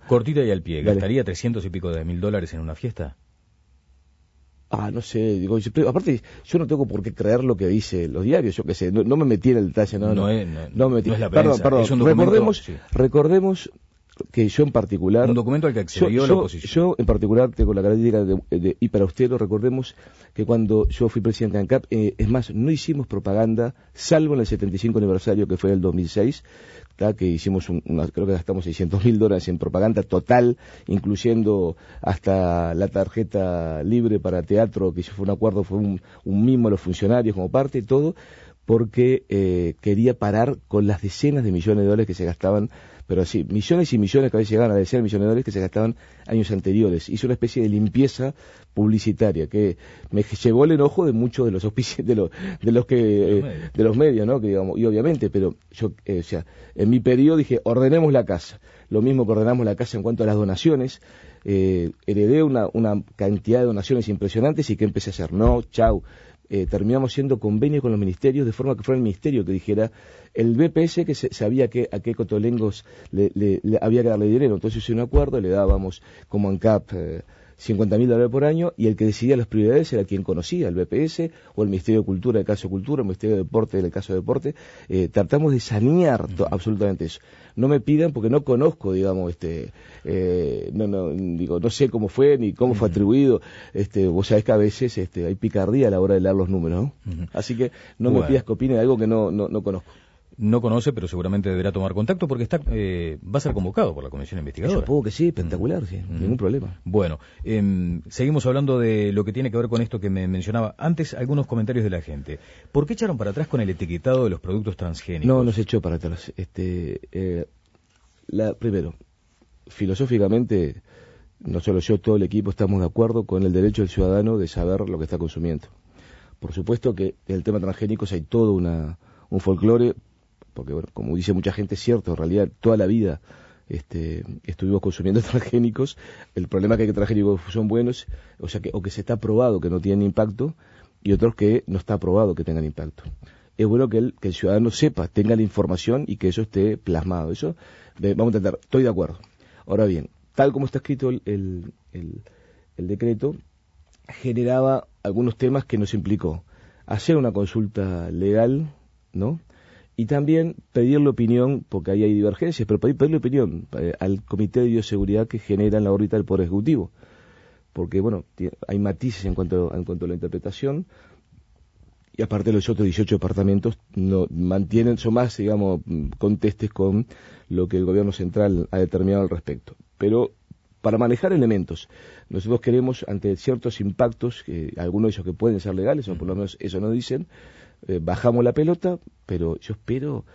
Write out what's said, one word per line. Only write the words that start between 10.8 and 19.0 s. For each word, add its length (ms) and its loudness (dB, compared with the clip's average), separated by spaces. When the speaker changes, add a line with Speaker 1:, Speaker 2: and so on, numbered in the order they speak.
Speaker 2:
me 80 2
metí. 140 0
Speaker 1:
no 40 0
es 60 0
la 80 -2
Speaker 2:
Perdón, 240 4
Speaker 1:
prensa, 100 0
Speaker 2:
perdón, 200 4
Speaker 1:
es 80 0
un 80 2
documento, 240 6
Speaker 2:
recordemos, 420 4
Speaker 1:
sí. 80 -12
Speaker 2:
recordemos 800 2
que 180 2
yo 140 2
en 80 2
particular 580 2
Speaker 1:
Un 60 2
documento 320 0
al 60 0
que 80 -2
Speaker 2:
yo, 20 0
Speaker 1:
accedió 400 0
la 60 2
Speaker 2:
yo, 100 6
Speaker 1:
oposición. 340 -4
Speaker 2:
yo 260 2
en 60 0
particular 460 4
tengo 240 2
la 80 0
característica 420 4
de, 360 0
de, 180 0
y 120 2
para 160 2